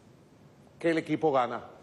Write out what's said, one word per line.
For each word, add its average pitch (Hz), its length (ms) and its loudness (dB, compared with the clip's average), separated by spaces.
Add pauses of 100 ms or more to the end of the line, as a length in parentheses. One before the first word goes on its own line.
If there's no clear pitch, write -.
(800)
Que 165 120 2
el 160 60 0
equipo 156 340 0
gana. 120 300 0 (200)